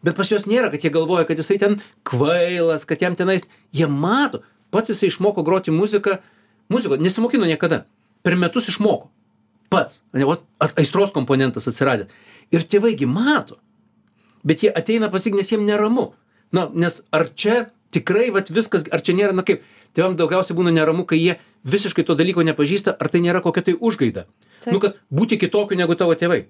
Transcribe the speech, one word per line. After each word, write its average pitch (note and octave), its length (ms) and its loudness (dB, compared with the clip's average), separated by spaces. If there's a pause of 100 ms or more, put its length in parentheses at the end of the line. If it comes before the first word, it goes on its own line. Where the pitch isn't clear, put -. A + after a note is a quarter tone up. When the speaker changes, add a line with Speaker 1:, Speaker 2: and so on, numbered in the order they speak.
Speaker 1:
bet E3+ 80 0
pas F#3+ 160 -2
juos G#3 160 0
nėra, A3+ 240 2
kad D3 140 -8
jie D3+ 100 0
galvoja, E3 320 2
kad D#3+ 140 -2
jisai G3 180 -2
ten G3+ 160 2 (320)
kvailas, E3 800 0
kad D#3+ 160 -4
jam F3+ 160 -2
tenais, F#3 300 0 (260)
jie D3+ 160 0
mato, F#3 540 -2 (260)
pats A3 240 -2
jisai F#3+ 160 0
išmoko G3 320 -2
groti F3+ 320 0
muziką, G3+ 460 0 (500)
muziko, F#3+ 320 0
nesimokino G#3+ 480 0
niekada. D#3 320 0 (420)
Per F3+ 140 2
metus F3+ 320 -2
išmoko. G#3 380 -2 (640)
Pats. - 280 -2 (140)
Ane, C3+ 120 2
vat E3+ 180 -2 (180)
at-, D3+ 160 -2
aistros G3+ 320 2
komponentas C3 560 0
atsiradęs. B2 480 -2 (380)
Ir E3 100 2
tėvai G#3 320 2
gi C3+ 160 -2
mato. B3 480 -2 (880)
Bet D#3 160 2
jie G#3+ 80 4
ateina A3 400 -2
pas F#3+ 160 -4
jį, G3+ 80 -2
nes G3 160 -2
jiem G#3+ 160 0
neramu. G#3+ 460 0 (420)
Na, F3 160 2
nes E3 300 -2 (100)
ar D#3 160 2
čia A3+ 380 0 (260)
tikrai G#3 400 0
vat G3 200 -2
viskas, F#3 440 -2
ar - 80 0
čia F3+ 160 0
nėra, G3 160 2
na F#3 80 0
kaip, - 220 -2 (320)
tėvam F#3 180 0
daugiausiai F3+ 400 0
būna F3 160 2
neramu, D#3+ 360 2
kai E3 120 2
jie E3+ 160 2 (300)
visiškai E3+ 420 -2
to E3+ 80 2
dalyko E3+ 320 2
nepažįsta, D#3+ 480 0
ar - 160 -4
tai F3 120 2
nėra F3 200 2
kokia F3 240 0
tai F3+ 80 2
užgaida. B2 520 -2 (360)
Speaker 2:
Taip. A#3+ 120 -4
Speaker 1:
Nu, G3 80 2
kad G3+ 240 -2
būti G#3 320 0
kitokiu G3+ 400 0
negu E3+ 160 2
tavo E3+ 200 2
tėvai. E3+ 360 0